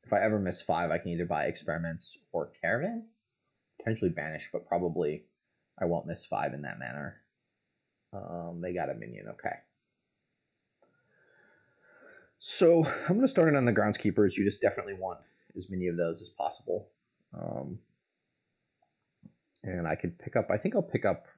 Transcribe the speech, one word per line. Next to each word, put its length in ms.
If 120
I 100
ever 140
miss 240
five, 280
I 60
can 140
either 160
buy 180
experiments 760
or 180
caravan. 460
Potentially 300
banish, 420
but 160
probably 600
I 60
won't 220
miss 180
five 300
in 80
that 160
manner. 420
Um, 480
they 100
got 160
a 60
minion, 380
okay. 200
So 480
I'm 300
gonna 120
start 240
it 40
on 100
the 80
groundskeepers. 640
You 60
just 180
definitely 320
want 240
as 140
many 200
of 100
those 240
as 80
possible. 580
Um, 420
and 240
I 80
could 240
pick 180
up, 140
I 60
think 180
I'll 80
pick 220
up 220